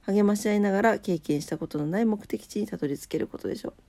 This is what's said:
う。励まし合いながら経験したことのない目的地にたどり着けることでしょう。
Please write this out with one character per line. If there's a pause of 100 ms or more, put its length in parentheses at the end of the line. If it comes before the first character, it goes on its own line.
う。
励
ま
し
合
い
な
が
ら
経
験
し
た
こ
と
の
な
い
目
的
地
に
た
ど
り
着
け
る
こ
と
で
し
ょ
う。 (160)